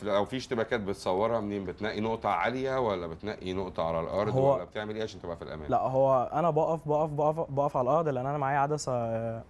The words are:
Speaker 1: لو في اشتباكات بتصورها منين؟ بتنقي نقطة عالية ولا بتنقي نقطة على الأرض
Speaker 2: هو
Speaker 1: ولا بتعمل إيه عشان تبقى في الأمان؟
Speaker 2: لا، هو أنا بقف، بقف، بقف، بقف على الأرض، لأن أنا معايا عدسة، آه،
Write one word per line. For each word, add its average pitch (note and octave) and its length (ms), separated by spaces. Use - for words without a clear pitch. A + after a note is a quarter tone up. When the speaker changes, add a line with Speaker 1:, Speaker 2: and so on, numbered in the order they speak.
Speaker 1:
لو G2+ 220
في C3 120
اشتباكات A#2+ 420
بتصورها G2+ 600
منين؟ G2+ 260
بتنقي G#2 360
نقطة A2 280
عالية B2+ 500
ولا F#2+ 280
بتنقي F2+ 460
نقطة F2+ 300
على E2 160
الأرض G2 360
Speaker 2:
هو C3+ 180
Speaker 1:
ولا B2+ 100
بتعمل G#2+ 320
إيه A2 80
عشان G2 180
تبقى F2 160
في - 40
الأمان؟ D2+ 280
Speaker 2:
لا، G2+ 120
هو C3 520
أنا D#3+ 160
بقف، D#3 380
بقف، D3+ 220
بقف، D3+ 420
بقف C#3+ 260
على B2+ 120
الأرض، D#3+ 180
لأن C3 180
أنا C#3+ 120
معايا C#3+ 220
عدسة، C#3+ 340
آه، A2+ 560